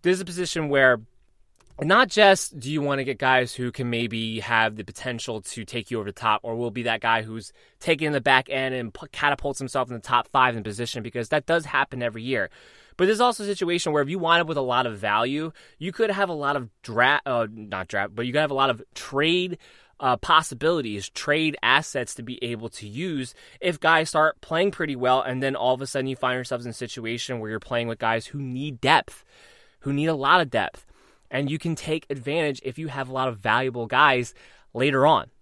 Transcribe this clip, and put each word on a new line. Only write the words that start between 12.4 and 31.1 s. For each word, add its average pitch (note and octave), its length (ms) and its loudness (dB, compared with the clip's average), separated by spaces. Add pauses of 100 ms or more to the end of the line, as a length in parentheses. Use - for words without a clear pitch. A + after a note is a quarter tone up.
But F3+ 100 2
there's G#3 140 2
also A#3+ 240 2
a - 20 -8
situation F3 460 -2
where D3 100 2
if C#3 80 -2
you F#3 80 -4
wind E3+ 240 4
up D#3+ 60 -2
with D#3+ 100 -4
a C#3 40 0
lot B2 260 0
of G#2+ 100 -6
value, B2 540 -2 (260)
you F3+ 140 -8
could A3 180 0
have G3 200 -2
a E3+ 40 -4
lot C#3+ 220 -2
of B2 120 -4 (140)
dra-, B2 460 4
uh, A#2+ 240 0
not G2+ 360 -8
draft, G2+ 280 -4
but A#2+ 100 -4
you B2 80 -6
could D3 80 2
have D3+ 80 0
a C#3 60 -4
lot C3+ 160 2
of A2+ 100 -4 (140)
trade, E3+ 640 -2 (400)
uh, B2+ 180 2
possibilities, C#3+ 920 0
trade D3+ 520 -2
assets B2+ 540 2
to B2+ 80 -12
be B2 200 -10
able A#2 260 -6
to - 180 -14
use C3+ 480 -6 (260)
if E3+ 180 -2
guys E3 300 4
start D#3 320 2
playing F3+ 300 0
pretty D3 240 -4
well, B2+ 260 2
and B2+ 220 -4
then C3+ 120 0
all B2 200 2
of B2+ 60 -10
a C3+ 40 -6
sudden C3 220 -4
you C3 80 -4
find B2+ 180 0
yourselves B2 320 -6
in A#2+ 60 -8
a - 20 -12
situation A#2+ 640 -8
where G#2+ 120 -6
you're A2 80 -4
playing A#2 280 -4
with A2+ 120 -6
guys A2+ 260 0
who C#3+ 160 -10
need C3 400 -8
depth, - 420 4 (580)
who C#3 120 -4
need D3 140 0
a D#3+ 80 0
lot D3 260 4
of C#3 80 -2
depth, - 340 -4 (460)